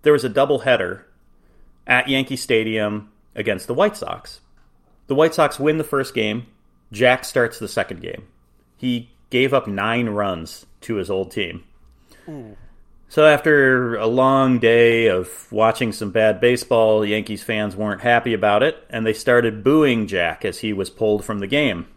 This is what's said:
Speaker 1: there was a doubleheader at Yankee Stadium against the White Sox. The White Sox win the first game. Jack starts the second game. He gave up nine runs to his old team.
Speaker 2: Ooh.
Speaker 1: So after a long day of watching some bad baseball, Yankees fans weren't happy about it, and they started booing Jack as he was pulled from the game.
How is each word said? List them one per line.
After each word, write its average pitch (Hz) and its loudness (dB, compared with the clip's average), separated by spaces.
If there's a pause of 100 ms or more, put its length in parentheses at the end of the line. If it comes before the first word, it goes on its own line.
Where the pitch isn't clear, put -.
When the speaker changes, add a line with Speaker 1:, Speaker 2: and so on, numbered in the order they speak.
Speaker 1:
there 151 6
was 135 2
a 123 -2
doubleheader 120 0 (840)
at 127 2
Yankee 135 -2
Stadium 110 -2 (240)
against 104 -4
the 120 -6
White 165 0
Sox. - -14 (680)
The 135 0
White 160 4
Sox 147 0
win 151 0
the 151 -4
first 135 -4
game. 110 -4 (460)
Jack 123 2
starts 120 -2
the 107 -10
second 90 -6
game. 87 -14 (480)
He 120 -6 (200)
gave 131 2
up 135 0
nine 110 -2
runs 95 -6 (160)
to 113 -6
his 95 -6
old 95 -4
team. 87 -8 (640)
Speaker 2:
Ooh. 120 -16 (520)
Speaker 1:
So 151 4
after 135 4
a 110 -2
long 131 2
day 117 4
of 92 -4
watching 110 0
some 101 -8
bad 107 2
baseball, 113 2
Yankees 104 -4
fans 107 -6
weren't 104 -6
happy 120 2
about 104 2
it, - -2
and 110 -6
they 110 0
started 117 0
booing 131 2
Jack 87 -4
as 98 -6
he 107 -4
was 95 -6
pulled 107 -2
from 104 -8
the 98 -6
game. 113 -2